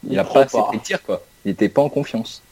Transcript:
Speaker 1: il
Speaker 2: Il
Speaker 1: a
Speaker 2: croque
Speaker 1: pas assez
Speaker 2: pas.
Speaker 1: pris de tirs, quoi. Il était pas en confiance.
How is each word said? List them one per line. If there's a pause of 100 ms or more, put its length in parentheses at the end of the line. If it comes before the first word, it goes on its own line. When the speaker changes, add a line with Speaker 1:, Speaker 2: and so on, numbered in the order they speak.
Speaker 1:
il
Speaker 2:
Il
Speaker 1:
a
Speaker 2:
croque
Speaker 1:
pas
assez
Speaker 2:
pas.
Speaker 1:
pris
de
tirs,
quoi. (240)
Il
était
pas
en
confiance. (120)